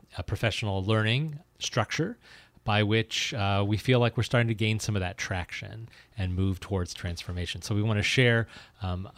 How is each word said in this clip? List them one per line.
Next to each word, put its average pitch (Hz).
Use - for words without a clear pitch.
a -
professional 98
learning 113
structure 160
by 104
which, 110
uh, 101
we 104
feel 123
like 120
we're 117
starting 117
to 113
gain 110
some 107
of 98
that 90
traction 101
and 92
move 95
towards 90
transformation. 87
So -
we 104
want 107
to -
share, 117
um, 92